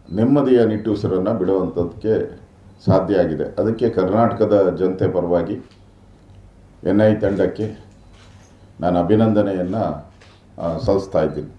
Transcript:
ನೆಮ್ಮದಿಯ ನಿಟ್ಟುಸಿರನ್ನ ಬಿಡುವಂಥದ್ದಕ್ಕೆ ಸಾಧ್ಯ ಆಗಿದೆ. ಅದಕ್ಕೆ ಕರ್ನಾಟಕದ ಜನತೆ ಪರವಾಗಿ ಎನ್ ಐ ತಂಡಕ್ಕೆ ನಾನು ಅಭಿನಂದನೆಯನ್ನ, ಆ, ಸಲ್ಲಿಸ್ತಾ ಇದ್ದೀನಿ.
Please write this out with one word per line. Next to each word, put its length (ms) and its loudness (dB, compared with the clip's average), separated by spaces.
ನೆಮ್ಮದಿಯ 500 4
ನಿಟ್ಟುಸಿರನ್ನ 640 -2
ಬಿಡುವಂಥದ್ದಕ್ಕೆ 1080 -2
ಸಾಧ್ಯ 300 2
ಆಗಿದೆ. 460 0
ಅದಕ್ಕೆ 280 0
ಕರ್ನಾಟಕದ 840 2
ಜನತೆ 360 0
ಪರವಾಗಿ 420 0
ಎನ್ 180 2
ಐ 140 4
ತಂಡಕ್ಕೆ 720 -2
ನಾನು 200 0
ಅಭಿನಂದನೆಯನ್ನ, 760 -2
ಆ, 160 -4
ಸಲ್ಲಿಸ್ತಾ 460 -2
ಇದ್ದೀನಿ. 360 -6